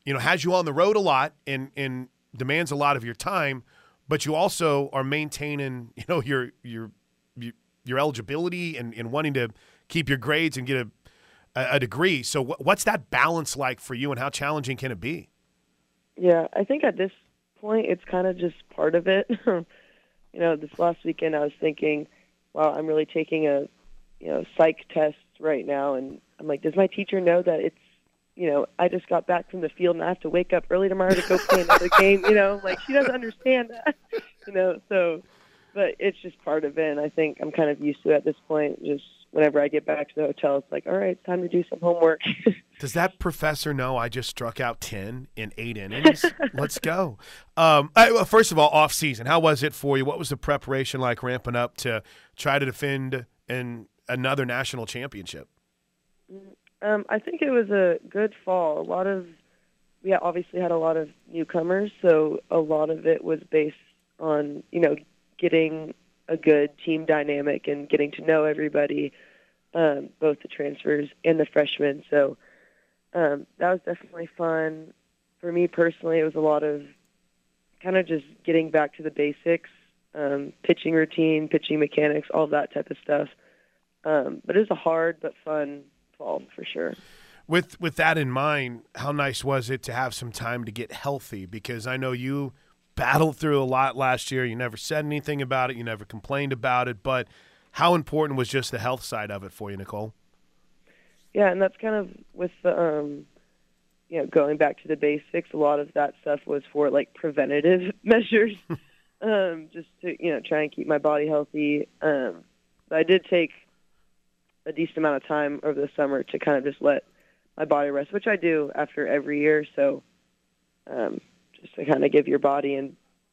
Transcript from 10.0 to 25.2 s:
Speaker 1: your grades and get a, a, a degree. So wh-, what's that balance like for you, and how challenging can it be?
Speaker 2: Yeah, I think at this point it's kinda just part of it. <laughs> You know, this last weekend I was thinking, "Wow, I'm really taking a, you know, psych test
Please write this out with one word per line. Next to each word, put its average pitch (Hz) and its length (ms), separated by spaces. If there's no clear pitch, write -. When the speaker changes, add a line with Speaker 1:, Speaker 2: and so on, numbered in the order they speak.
Speaker 1:
your 135 100
grades 151 380
and 127 100
get 135 100
a, 120 120
a, 131 120
a 139 80
degree. 135 420
So 135 220
wh-, 131 200
what's 208 200
that 208 260
balance 156 460
like 131 240
for - 140
you, 135 180
and 123 80
how 139 100
challenging 143 460
can 131 160
it 95 80
be? 156 280
Speaker 2:
Yeah, 170 380
I 202 100
think 285 200
at 220 120
this 185 160
point 214 280
it's 175 160
kinda 185 300
just 175 220
part 160 240
of 175 140
it. 196 200
<laughs> 175 220
You - 60
know, 165 160
this 151 220
last 170 260
weekend 160 320
I 147 40
was 147 200
thinking, 151 460
"Wow, 151 180
I'm 156 140
really 156 180
taking 156 420
a, 143 220
you - 100
know, 76 180
psych 160 220
test 151 300